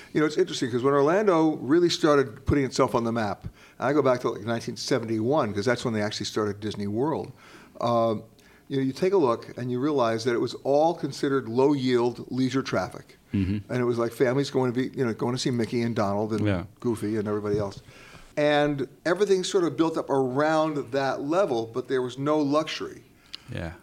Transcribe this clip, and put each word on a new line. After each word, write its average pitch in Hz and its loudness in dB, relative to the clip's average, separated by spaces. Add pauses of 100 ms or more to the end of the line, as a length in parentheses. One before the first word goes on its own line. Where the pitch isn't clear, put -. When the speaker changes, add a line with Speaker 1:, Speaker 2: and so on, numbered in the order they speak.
(120)
Speaker 1:
You - 0
know, 151 4
it's 151 -2
interesting 147 0
'cause 120 0
when 139 4
Orlando 160 4
really 160 4
started 143 2
putting 143 2
itself 127 2
on 117 2
the 117 0
map, 107 -4 (340)
and 117 -2
I 139 2
go 151 4
back 131 2
to, 135 -2
like, 98 -6
nineteen 117 -6
seventy-one 113 0
'cause 101 -2
that's 120 0
when 120 -2
they 110 0
actually 107 -4
started 104 -2
Disney 104 -6
World. 113 -2 (480)
Uh, 117 2 (540)
you 139 -4
know, 135 0
you 135 -2
take 185 0
a 196 4
look 120 0
and 127 -6
you 123 -2
realize 123 2
that 123 2
it 113 0
was 120 -2 (100)
all 147 4
considered 139 -2
low-yield 127 2
leisure 127 0
traffic. - -6 (140)
Speaker 2:
Mm-hmm. 101 -2
Speaker 1:
And 123 0
it - 0
was, 120 2
like, 117 0
families 135 2
going 127 0
to 120 -2
be, 127 -4
you 131 0
know, 113 0
going 120 -4
to - -4
see 139 -2
Mickey 120 -2
and 117 -2
Donald 107 -2
and 104 0
Speaker 2:
Yeah. 92 0 (160)
Speaker 1:
Goofy 110 -2
and 104 -2
everybody 104 -2
else. 98 -6 (560)
And 147 0 (180)
everything 185 2
sort 175 2
of 143 -2
built 165 0
up - -6
around 143 0
that 135 -2
level, 143 0
but 123 -6
there 131 0
was 127 -6
no 147 0
luxury. 143 -2 (500)
Speaker 2:
Yeah. 85 -8